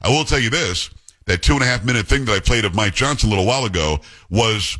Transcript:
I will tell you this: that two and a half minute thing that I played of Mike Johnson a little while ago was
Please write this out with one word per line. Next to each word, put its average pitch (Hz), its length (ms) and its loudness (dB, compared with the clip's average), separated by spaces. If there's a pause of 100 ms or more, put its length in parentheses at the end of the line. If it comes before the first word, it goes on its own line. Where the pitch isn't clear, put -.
I - 80 -2
will 147 160 2
tell 143 140 0
you 113 100 0
this: 117 400 -4 (360)
that 92 180 -2
two 151 100 4
and 139 80 2
a 127 60 2
half 123 180 -2
minute 120 220 0
thing 139 180 0
that 113 80 0
I 95 60 2
played 113 260 0
of 90 80 -2
Mike 104 220 0
Johnson 135 340 0
a - 20 2
little 95 140 2
while 127 200 0
ago 78 340 -2 (320)
was 110 480 0